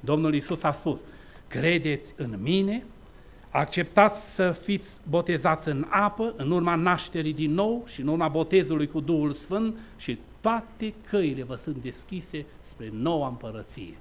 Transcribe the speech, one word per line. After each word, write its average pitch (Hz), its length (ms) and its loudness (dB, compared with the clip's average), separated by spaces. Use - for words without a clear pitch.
Domnul 151 340 2
Iisus 147 280 -2
a 151 100 2
spus: 147 260 -2
"Credeți 156 680 0
în 117 260 -6
mine, 196 420 2
acceptați 175 840 4
să 185 160 4
fiți - 480 -2
botezați 160 600 2
în 147 200 0
apă, 208 480 2
în 139 140 -2
urma 175 240 2
nașterii 165 580 0
din 151 220 0
nou 220 320 0
și - 140 -12
în 131 60 -2
urma 160 220 2
botezului 156 600 2
cu 156 120 -2
Duhul 147 320 2
Sfânt 220 440 -2
și - 220 -6
toate 226 540 -2
căile 147 320 2
vă 123 120 -8
sunt 139 220 -6
deschise 147 680 -10
spre - 300 -14
noua 143 360 0
împărăție." 107 720 -12